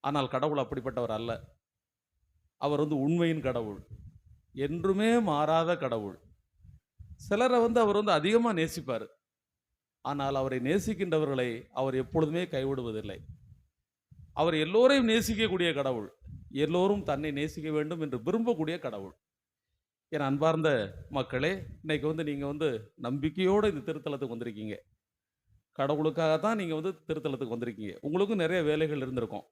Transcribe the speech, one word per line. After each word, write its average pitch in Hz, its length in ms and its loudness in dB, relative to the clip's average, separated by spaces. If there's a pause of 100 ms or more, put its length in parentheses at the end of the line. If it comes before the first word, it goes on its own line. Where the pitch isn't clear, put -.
ஆனால் 139 300 0
கடவுள் 143 300 0
அப்படிப்பட்டவர் 120 540 -4
அல்ல. 117 140 -4 (1300)
அவர் 143 240 0
வந்து 151 140 -2
உண்மையின் 160 480 2
கடவுள், 113 340 -4 (760)
என்றுமே 185 640 2
மாறாத 160 560 2
கடவுள். 110 420 -4 (1000)
சிலரை 240 400 4
வந்து 233 200 4
அவர் 208 200 4
வந்து 214 120 2
அதிகமா 214 400 4
நேசிப்பார், 131 540 -2 (1000)
ஆனால் 139 360 -2
அவரை 131 200 0
நேசிக்கின்றவர்களை 156 880 0 (220)
அவர் 131 220 0
எப்பொழுதுமே 156 500 0
கைவிடுவதில்லை. 123 720 -4 (1200)
அவர் 160 180 4
எல்லோரையும் 233 540 6
நேசிக்கக்கூடிய 208 680 2
கடவுள், 127 340 -2 (440)
எல்லோரும் 180 500 2
தன்னை 147 300 -2
நேசிக்க 156 380 -4
வேண்டும் 156 340 -2
என்று 123 140 -4
விரும்பக்கூடிய 180 600 0
கடவுள். 101 360 -8 (1000)
என் 147 140 -2
அன்பார்ந்த 156 440 2 (400)
மக்களே, 135 400 -2 (260)
இன்னைக்கு 151 300 -4
வந்து 160 180 -2
நீங்க 143 220 -4
வந்து 147 220 -2 (280)
நம்பிக்கையோடு 175 760 0
இந்த 147 120 -6
திருத்தலத்துக்கு 139 540 -6
வந்திருக்கீங்க. 110 400 -8 (1000)
கடவுளுக்காக 151 600 2
தான் 214 180 0
நீங்க 175 180 -4
வந்து 165 180 -4 (140)
திருத்தலத்துக்கு 135 500 -4
வந்திருக்கீங்க. 110 440 -6
உங்களுக்கும் 185 440 0
நிறைய 175 180 2
வேலைகள் 151 420 0
இருந்திருக்கும். 117 480 -4